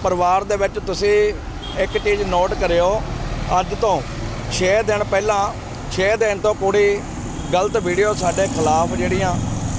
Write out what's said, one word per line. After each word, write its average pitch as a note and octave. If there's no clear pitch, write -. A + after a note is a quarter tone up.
ਪਰਿਵਾਰ F3+
ਦੇ G3+
ਵਿੱਚ G3
ਤੁਸੀਂ G#3
ਇੱਕ G3
ਚੀਜ਼ G#3
ਨੋਟ F#3
ਕਰਿਓ, F3+
ਅੱਜ F#3
ਤੋਂ F#3+
ਛੇ F#3+
ਦਿਨ G#3
ਪਹਿਲਾਂ, G#3
ਛੇ G3
ਦਿਨ G#3+
ਤੋਂ G#3+
ਕੁੜੀ G3+
ਗਲਤ F#3+
ਵੀਡੀਓ G3
ਸਾਡੇ F#3
ਖਿਲਾਫ D#3+
ਜਿਹੜੀਆਂ F3+